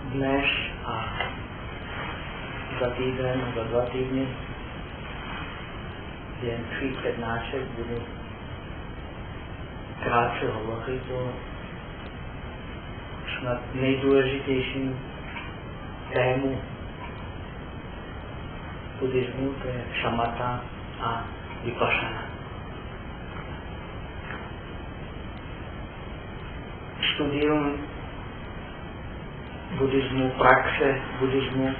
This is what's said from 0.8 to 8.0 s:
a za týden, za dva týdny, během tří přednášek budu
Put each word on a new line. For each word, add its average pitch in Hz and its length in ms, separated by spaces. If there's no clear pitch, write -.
a 113 200
za 123 100
týden, 127 520
za 113 80
dva 117 180
týdny, 131 460
během 117 240
tří 127 360
přednášek 117 600
budu 117 400